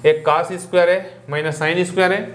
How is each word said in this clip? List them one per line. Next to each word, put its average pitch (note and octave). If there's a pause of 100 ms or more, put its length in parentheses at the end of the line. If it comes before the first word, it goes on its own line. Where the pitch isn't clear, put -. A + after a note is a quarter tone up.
एक D#3
cos E3+
square F3+
A F#3+
minus D3+
sin F3
square F3+
A G#3+ (120)